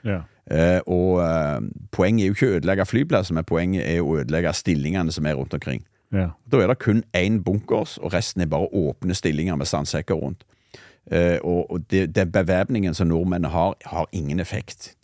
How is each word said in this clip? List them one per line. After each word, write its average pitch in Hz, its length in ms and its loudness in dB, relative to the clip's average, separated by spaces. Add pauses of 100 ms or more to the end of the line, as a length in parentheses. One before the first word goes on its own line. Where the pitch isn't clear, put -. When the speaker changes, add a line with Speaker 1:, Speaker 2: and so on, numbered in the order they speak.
Speaker 1:
Ja. 95 220 -4 (260)
Speaker 2:
Eh, 87 360 4
og, 90 360 2
eh, 78 380 0 (340)
poenget 101 300 4
er - 20 4
jo 98 80 2
ikke 123 160 2
å 95 80 2
ødelegge 90 320 2
flyplassen, 110 440 0
men 80 100 -2
poenget 85 420 0
er 85 160 0
å 78 160 0
ødelegge 76 400 0
stillingene 80 540 0
som 78 140 -4
er 76 120 0
rundt 67 160 -6
omkring. 69 300 -6 (260)
Speaker 1:
Ja. 92 200 0 (200)
Speaker 2:
Da 135 80 4
er 98 80 4
det 127 140 2
kun 110 240 2 (100)
én 98 300 2
bunkers, 107 540 -2
og - 140 -6
resten 92 300 -2
er 85 40 0
bare 78 260 0
åpne 87 420 0
stillinger 82 420 -2
med 71 120 -2
sandsekker 76 500 -2
rundt. - 240 -8 (680)
Eh, 85 320 4
og, 87 260 0
og 87 200 -6
det, 92 260 2
det 90 160 2
bevæpningen 95 640 2
som 87 140 0
nordmennene 85 440 0
har, 85 320 0
har 80 260 -4
ingen 78 300 -4
effekt. - 640 -10